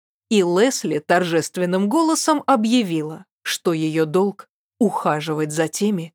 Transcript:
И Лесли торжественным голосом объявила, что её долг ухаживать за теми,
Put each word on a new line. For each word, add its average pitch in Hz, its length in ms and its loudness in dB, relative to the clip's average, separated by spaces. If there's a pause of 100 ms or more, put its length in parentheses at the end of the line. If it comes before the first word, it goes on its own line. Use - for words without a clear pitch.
(300)
И 208 140 4
Лесли 175 560 0
торжественным 180 920 0
голосом 311 560 0
объявила, 190 800 0 (180)
что - 300 -2
её 160 320 0
долг 185 440 -2 (300)
ухаживать 151 720 -2
за 160 160 0
теми, 175 460 -4